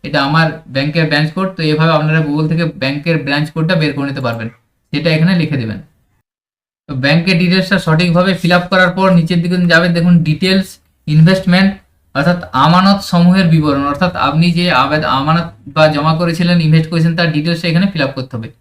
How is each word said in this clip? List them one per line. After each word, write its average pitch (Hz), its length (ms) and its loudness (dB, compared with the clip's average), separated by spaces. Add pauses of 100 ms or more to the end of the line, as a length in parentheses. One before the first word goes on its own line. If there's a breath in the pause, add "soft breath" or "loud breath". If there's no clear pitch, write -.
এটা 143 120 -4 (100)
আমার 160 180 2 (280)
ব্যাংকের 151 360 -2
ব্রাঞ্চ 151 260 0
কোড। 190 200 -2
তো 165 40 -10 (100)
এইভাবে 160 280 2
আপনারা 156 300 0
Google 151 240 -2
থেকে 165 120 -2 (180)
ব্যাংকের 147 340 -2 (100)
ব্রাঞ্চ 143 280 -2
কোডটা 165 260 -2
বের 147 160 0
করে 139 140 -4
নিতে 131 160 -8
পারবেন, 113 220 -6 (440)
সেটা 156 240 -2
এখানে 165 240 2
লিখে 143 220 -2
দেবেন। 110 160 -6 (1080)
তো 139 40 -10 (120)
ব্যাংকের 165 380 2
ডিটেলসটা 185 440 0
সঠিকভাবে 175 440 2 (100)
ফিল 175 180 2
আপ 180 140 -2
করার 185 240 2
পর 190 100 0 (120)
নিচের 170 240 0
দিকে 180 140 -2 (160)
যাবেন, 175 240 2
দেখুন 175 180 4 (140)
ডিটেলস, 185 400 0 (380)
ইনভেস্টমেন্ট 190 640 4 (440)
অর্থাৎ 175 240 0 (260)
আমানত 190 340 4 (120)
সমূহের 180 420 4
বিবরণ, 147 400 0
অর্থাৎ 175 200 -2 (160)
আপনি 156 180 0 (120)
যে 175 60 0 (180)
আবেদ-, 151 260 -2 (100)
আমানত 156 280 -2 (300)
বা 156 80 4 (100)
জমা 151 260 0
করেছিলেন, 175 360 0 (100)
ইনভেস্ট 160 240 4
করেছেন, 165 280 0
তার 170 160 0
ডিটেলসটা 165 360 -2
এখানে 175 220 0
ফিল 156 140 -4
আপ 127 120 -6
করতে 127 180 -12
হবে। 113 140 -10 (100)